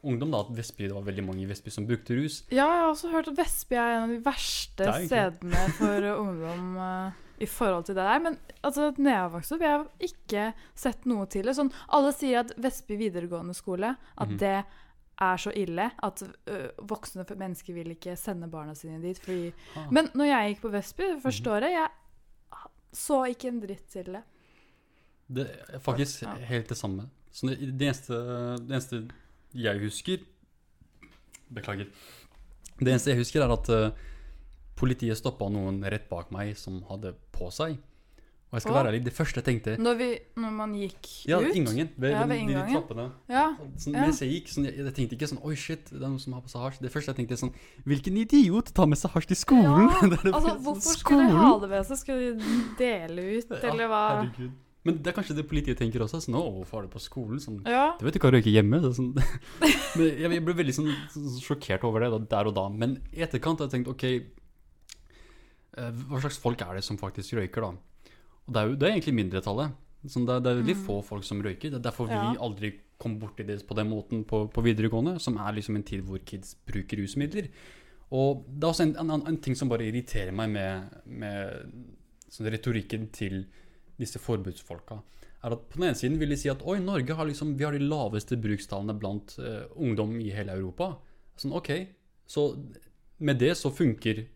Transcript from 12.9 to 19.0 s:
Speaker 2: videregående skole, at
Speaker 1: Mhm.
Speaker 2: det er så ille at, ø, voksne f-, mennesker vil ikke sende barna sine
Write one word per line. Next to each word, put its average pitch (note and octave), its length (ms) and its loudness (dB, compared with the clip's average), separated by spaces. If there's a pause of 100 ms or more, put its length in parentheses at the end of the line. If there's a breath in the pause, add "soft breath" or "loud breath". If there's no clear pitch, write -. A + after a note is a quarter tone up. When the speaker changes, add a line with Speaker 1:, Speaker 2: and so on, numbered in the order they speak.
Speaker 2:
videregående F3 600 -4
skole, F#3+ 360 -4 (260 soft breath)
at G#2 120 -2
Speaker 1:
Mhm. G2 100 -4
Speaker 2:
det G2 240 2 (560 soft breath)
er F#3 180 4
så G#3 160 -4
ille F#3+ 380 -2 (100)
at, G3 220 -4 (240)
ø, F#3+ 220 -8 (100)
voksne G3+ 480 -10
f-, G3 80 -12
mennesker F#3 400 -8
vil E3 160 -8
ikke F3 260 -10
sende E3+ 320 -8
barna D3+ 260 -12
sine D#3+ 260 -12